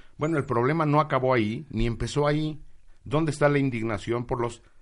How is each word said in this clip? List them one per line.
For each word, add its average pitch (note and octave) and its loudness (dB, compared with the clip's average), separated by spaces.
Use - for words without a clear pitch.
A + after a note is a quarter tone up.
Bueno, D#3 0
el C3 0
problema C#3 2
no D3 4
acabó C3 2
ahí, A#2 0
ni A2+ 0
empezó A#2+ 0
ahí. D3+ 0
¿Dónde D3 0
está D3 2
la C#3+ 2
indignación A#2 -2
por B2+ -4
los A#2+ -6